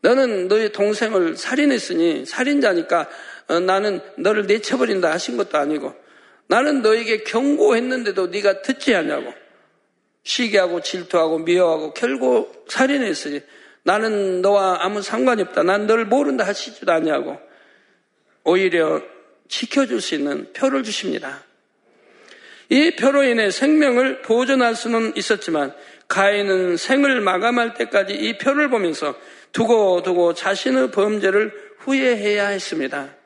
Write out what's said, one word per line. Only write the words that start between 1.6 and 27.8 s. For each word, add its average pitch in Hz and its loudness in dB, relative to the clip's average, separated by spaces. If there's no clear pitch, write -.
살인자니까, 202 0
어, 165 0
나는 190 0
너를 208 0
내쳐버린다 214 0
하신 180 -4
것도 185 -2
아니고 143 -2
나는 269 2
너에게 220 2
경고했는데도 247 0
네가 196 0
듣지 262 0
않냐고 151 -4
시기하고 190 0
질투하고 165 -2
미워하고 165 2
결국 247 -2
살인했으니 226 -2
나는 202 0
너와 190 2
아무 202 -4
상관이 226 0
없다. - 0
난 202 2
너를 226 2
모른다 220 0
하시지도 196 -4
않냐고 156 -2
오히려 165 2
지켜줄 247 -2
수 - -4
있는 285 -4
표를 269 0
주십니다. 180 -8
이 302 4
표로 277 2
인해 226 2
생명을 269 2
보존할 240 2
수는 226 -2
있었지만 165 -2
가인은 196 0
생을 269 2
마감할 226 0
때까지 202 -2